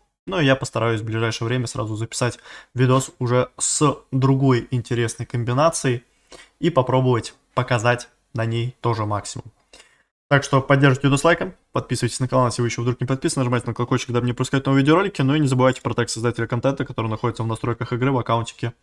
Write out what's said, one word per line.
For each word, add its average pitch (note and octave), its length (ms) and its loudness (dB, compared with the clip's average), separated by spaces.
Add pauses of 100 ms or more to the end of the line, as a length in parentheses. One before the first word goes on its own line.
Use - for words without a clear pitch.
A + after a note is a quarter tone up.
(260)
Ну F#3 140 -4
и D3 40 2
я C3+ 120 4
постараюсь A2+ 440 -4
в G#2+ 40 -10
ближайшее A2+ 440 -4
время B2 180 -4
сразу A2 300 -8
записать A2+ 420 -4 (360)
видос B2+ 440 2
уже B2 400 0
с - 380 0 (140)
другой C3+ 600 2
интересной A#2 540 -4
комбинацией B2 760 0 (560)
и E3+ 120 0
попробовать B2+ 640 2 (200)
показать A#2+ 540 0 (260)
на A2+ 120 -2
ней A#2 340 -4
тоже A2 260 -2
максимум. - 400 -6 (840)
Так C#3 140 4
что C3+ 180 2
поддержите C3+ 460 4
видос C#3 180 4
лайком, F3 300 2 (180)
подписывайтесь A#2+ 480 -2
на B2+ 80 0
канал, B2+ 180 2
если A#2 140 -2
вы A#2+ 80 2
ещё A#2 140 -6
вдруг A#2+ 180 -2
не B2 60 -2
подписаны, C3+ 380 -2
нажимайте A#2+ 240 -2
на A2+ 60 -6
колокольчик, B2 360 -2
дабы A#2+ 160 0
не B2 60 0
пропускать C3 340 -2
новые C3+ 160 4
видеоролики, D#3+ 400 2
ну C3+ 140 2
и D#3 40 2
не D3 60 4
забывайте B2+ 360 2
про A2 120 -4
тег A#2 160 -2
создателя A2+ 380 -4
контента, C3+ 360 -2
который A2+ 240 -6
находится A2+ 360 -4
в - 20 -2
настройках A#2 460 -4
игры B2 180 0
в C3 80 0
аккаунтике. A#2 540 -4 (100)